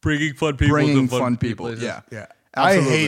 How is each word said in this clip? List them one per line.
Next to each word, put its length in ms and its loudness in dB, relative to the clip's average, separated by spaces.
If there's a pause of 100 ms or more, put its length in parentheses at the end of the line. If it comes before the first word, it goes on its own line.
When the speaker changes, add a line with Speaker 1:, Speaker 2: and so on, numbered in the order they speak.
Speaker 1:
Bringing 340 -2
fun 200 -2
people 200 2
Speaker 2:
bringing 320 2
Speaker 1:
to 0 -
fun 120 -2
Speaker 2:
fun 180 0
people. 300 -4
Speaker 1:
places. 160 -8
Speaker 2:
Yeah. 260 -8
Speaker 3:
cool. 100 -16
Yeah. 60 -16 (280)
I 240 2
Speaker 2:
Absolutely. 200 2 (100)